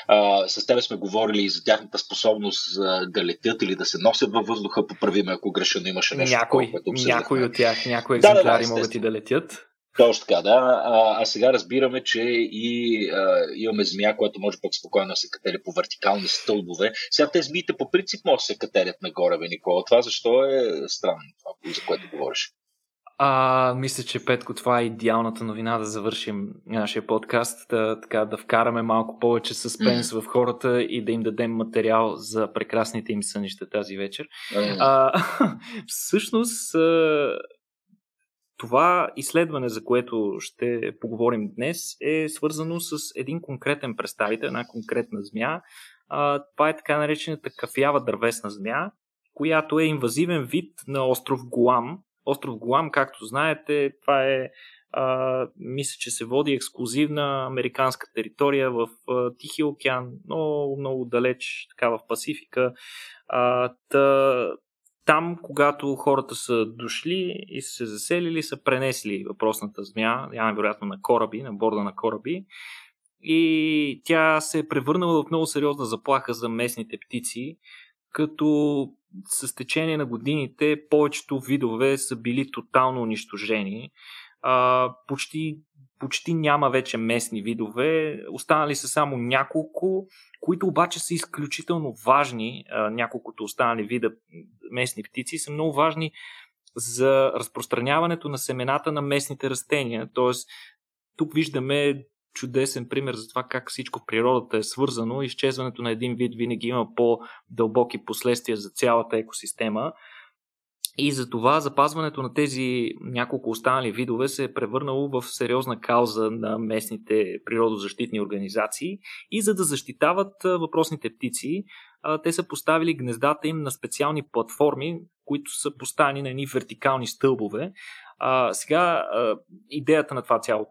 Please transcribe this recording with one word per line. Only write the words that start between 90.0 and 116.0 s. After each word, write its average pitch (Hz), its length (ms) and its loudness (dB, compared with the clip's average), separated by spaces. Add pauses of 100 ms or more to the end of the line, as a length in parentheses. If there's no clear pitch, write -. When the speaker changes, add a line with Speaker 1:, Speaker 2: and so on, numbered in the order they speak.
Speaker 2:
които 180 260 0
обаче 165 340 0
са - 140 -6
изключително 151 800 -4 (100)
важни, 127 640 2
а, 107 200 0
няколкото 113 540 -6
останали 117 380 0
вида 113 280 0 (600)
местни 123 320 -4
птици 131 360 -10
са 147 140 -10
много 151 200 -2
важни 156 400 0 (640)
за 131 580 2
разпространяването 143 920 -2
на 139 100 -6
семената 135 540 -4
на 147 100 -2
местните 143 480 -2
растения. 123 640 -4
Тоест, 123 340 0 (680)
тук 151 180 -2
виждаме 143 720 0 (300)
чудесен 131 540 -2
пример 135 260 -4
за 110 140 -12
това 127 140 -6
как - 280 -8
всичко - 280 -10
в - 80 -20
природата 117 520 2
е 107 40 0
свързано. 123 600 -2
Изчезването 127 600 -4
на 117 80 -2
един 117 240 -4
вид 120 200 -2
винаги 117 340 -4
има 120 180 0 (100)
по-дълбоки 117 1080 0
последствия 120 520 -2
за 101 140 -10
цялата 117 460 2
екосистема. 113 760 -4 (1080)
И 143 140 0
затова 127 480 0
запазването 143 600 -2
на 120 120 -8
тези 131 560 0 (100)
няколко 123 500 -4
останали 127 420 0
видове 123 360 -2
се 135 160 -6
е - 80 -6
превърнало 135 560 -4
в 127 140 -2
сериозна 123 580 -4
кауза 113 500 2